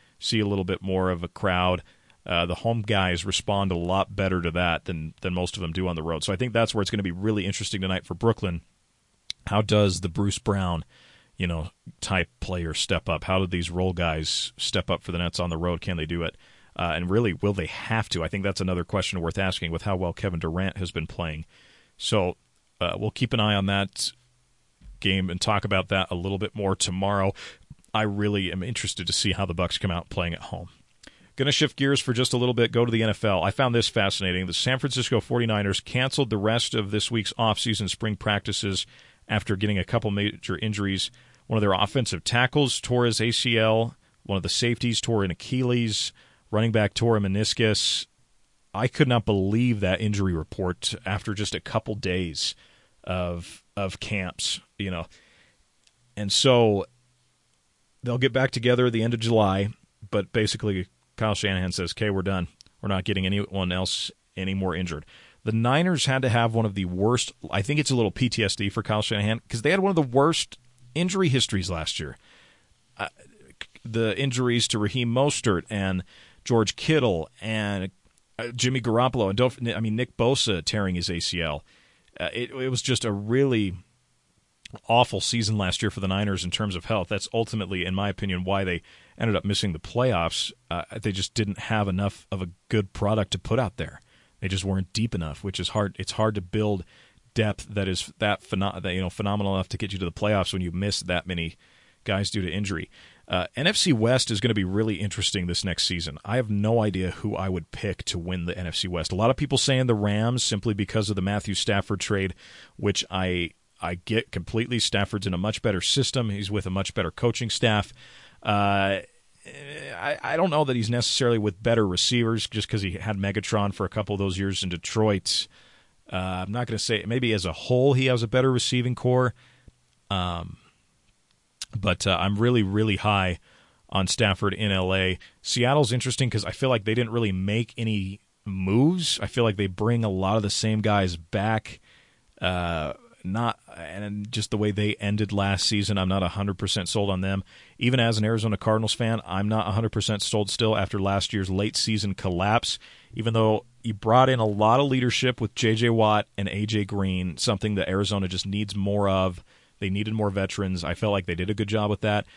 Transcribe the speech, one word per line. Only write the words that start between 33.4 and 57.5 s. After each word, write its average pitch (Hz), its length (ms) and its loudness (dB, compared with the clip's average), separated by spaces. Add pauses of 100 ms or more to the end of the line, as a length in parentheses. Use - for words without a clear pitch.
I 98 80 2
found 127 240 2
this 117 140 2
fascinating. 95 580 0
The 90 60 -6
San 127 260 0
Francisco 127 420 0
forty-niners 107 600 0
canceled 131 480 -2
the 107 80 0
rest 110 380 0
of 101 160 -2
this 107 200 -2
week's 113 280 -2
off-season 110 500 0
spring 107 280 -4
practices 101 680 -2 (400)
after 107 300 0
getting 104 220 0
a 87 60 0
couple 113 260 0
major 101 480 -2
injuries. 101 520 -2 (360)
One 113 100 0
of 107 60 2
their 101 100 6
offensive 101 500 0
tackles 127 600 2
tore 123 240 2
his 113 120 0
A 110 120 2
C 117 260 0
L. 110 400 2 (280)
One 98 120 -2
of 90 60 -2
the 95 80 -2
safeties 120 500 0
tore 110 240 0
an 90 60 -2
Achilles. 123 840 -2 (360)
Running 110 220 2
back 107 240 2
tore 117 220 4
a 107 40 4
meniscus. 104 840 0 (640)
I 110 140 0
could 139 220 2
not 120 180 4
believe 107 540 2
that 92 200 2
injury 101 320 0
report 87 600 -4 (100)
after 101 300 -4
just 101 220 -4
a 90 40 -6
couple - 360 -4
days 90 580 -2 (480)
of, 87 640 -6 (120)
of 98 220 -4
camps, - 600 -6 (180)
you 98 140 -4
know. 82 140 -6 (1080)
And 104 140 -4
so 113 560 6 (1200)